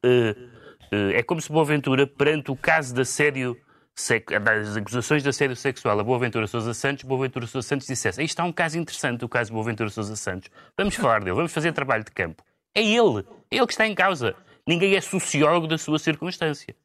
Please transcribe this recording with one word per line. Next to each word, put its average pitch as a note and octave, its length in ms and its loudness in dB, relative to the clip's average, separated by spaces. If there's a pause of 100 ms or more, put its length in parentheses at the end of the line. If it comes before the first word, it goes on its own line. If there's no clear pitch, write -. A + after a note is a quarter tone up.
eh, A#2+ 320 4 (560)
eh, G2+ 280 2
é A#2+ 40 -2
como E3 180 -2
se - 100 -10
Boaventura, C#3 560 2
perante C#3+ 440 0
o C3 40 -2
caso D3+ 380 0
de B2 80 0
assédio C3 540 0 (380)
sec-, - 460 -2
das G#2+ 360 0
acusações A#2+ 460 0
de C#3 80 0
assédio C3 260 0
sexual A2+ 440 0
a G#2 40 0
Boaventura A#2+ 440 0
Sousa A#2 260 -2
Santos, C#3 300 -2
Boaventura C3 420 -4
Sousa B2+ 220 -6
Santos C#3 180 -2
dissesse: B2+ 340 -4
"Aí D3+ 60 0
está E3+ 180 -4
um F3 80 -2
caso E3 280 -2
interessante, C3+ 440 -4
o A#2+ 60 -6
caso A#2 220 0
de - 20 -10
Boaventura A2 360 -2
Sousa G#2+ 260 -6
Santos. F#2+ 340 -8 (260)
Vamos G3+ 200 0
falar A#2+ 240 4
dele, F#2 160 -2
vamos D#3+ 180 -2
fazer E3 200 0
trabalho C3 300 0
de - 80 -16
campo." E2 320 -6 (300)
É G#3 80 0
ele, G#3+ 380 4 (320)
é A#2 60 0
ele A#3 100 4
que - 60 -6
está A3 120 2
em A3 80 -2
causa. E3+ 420 0 (300)
Ninguém F#3+ 300 4
é F#3+ 60 0
sociólogo D#3+ 680 2
da D#3+ 100 0
sua D3+ 220 -2
circunstância. D#3 840 -4